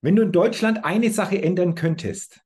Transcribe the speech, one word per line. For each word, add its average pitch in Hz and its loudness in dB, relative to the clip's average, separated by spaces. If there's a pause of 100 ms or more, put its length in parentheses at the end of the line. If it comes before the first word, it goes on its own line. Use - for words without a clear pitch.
Wenn 160 2
du 220 6
in 196 0
Deutschland 220 0
eine 220 0
Sache 196 -2
ändern 175 0
könntest - -6